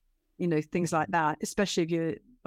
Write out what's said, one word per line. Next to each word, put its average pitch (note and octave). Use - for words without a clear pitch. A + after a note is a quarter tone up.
you F3+
know, D#3
things F3
like D#3
that, D#3
especially F#3+
if D#3+
you're E3